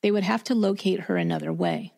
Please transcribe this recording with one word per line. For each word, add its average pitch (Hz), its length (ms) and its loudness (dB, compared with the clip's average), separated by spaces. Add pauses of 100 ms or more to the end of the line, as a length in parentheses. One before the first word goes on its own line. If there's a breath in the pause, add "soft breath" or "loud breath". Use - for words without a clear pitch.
They 208 80 4
would 202 140 2
have 214 200 0
to 262 100 0
locate 196 460 2
her 185 160 -2
another 165 360 -2
way. 170 460 -2